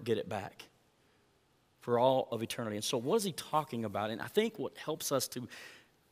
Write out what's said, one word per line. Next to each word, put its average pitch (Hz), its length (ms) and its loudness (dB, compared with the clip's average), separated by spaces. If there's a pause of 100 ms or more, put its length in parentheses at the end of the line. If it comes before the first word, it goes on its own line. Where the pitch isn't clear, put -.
get 110 120 2
it - 120 -4
back 101 340 -6 (1160)
for 120 180 4
all 131 320 6
of 113 100 -2
eternity. 110 360 -4
And 107 80 -4
so 131 140 0
what 143 180 2
is 202 80 2
he 180 80 -2
talking 143 520 -2
about? 104 260 -2
And 71 120 -6
I 123 60 -8
think 220 320 2
what - 180 -6
helps - 320 -4
us 135 180 2
to, 120 200 -8 (640)